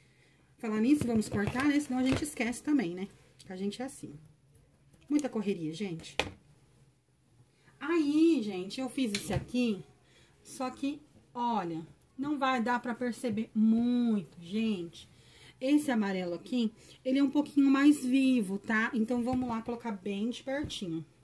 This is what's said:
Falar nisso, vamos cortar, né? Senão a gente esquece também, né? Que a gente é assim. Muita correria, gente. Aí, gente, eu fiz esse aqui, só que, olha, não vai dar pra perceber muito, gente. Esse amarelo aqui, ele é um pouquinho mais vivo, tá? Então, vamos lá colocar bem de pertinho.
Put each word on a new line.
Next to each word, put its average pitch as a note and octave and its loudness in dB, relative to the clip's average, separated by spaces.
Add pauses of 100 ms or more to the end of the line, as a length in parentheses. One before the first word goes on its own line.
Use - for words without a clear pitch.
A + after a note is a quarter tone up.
(580)
Falar G#3+ -2
nisso, C#4 4
vamos A3+ 0
cortar, G#3+ 0
né? D4 4
Senão B3+ -2
a B3+ 0
gente C4 2
esquece A#3+ -4
também, G#3+ 2
né? F#3+ -8 (300)
Que - -14
a - -8
gente G3+ -4
é C4 -6
assim. - -12 (920)
Muita C#4 0
correria, F3 -2
gente. E3 -8 (1600)
Aí, D#4 4
gente, G3+ -6
eu C4 -4
fiz B3+ -2
esse G3+ -4
aqui, A#3+ 0 (580)
só - -8
que, C#4 -6 (340)
olha, F#3+ -2 (320)
não C#4 -4
vai C4 2
dar A3+ 0
pra A#3+ -6
perceber A3+ -4
muito, A3+ 2
gente. F#3 -4 (540)
Esse D4 4
amarelo F#3+ 0
aqui, A3 -2 (320)
ele C4 2
é C#4+ 4
um C4+ 4
pouquinho C#4+ 4
mais C#4 6
vivo, B3 2
tá? A3 0
Então, A#3 0
vamos B3+ -2
lá A3+ -4
colocar A#3 -6
bem G3+ -4
de - -10
pertinho. F#3+ -6 (180)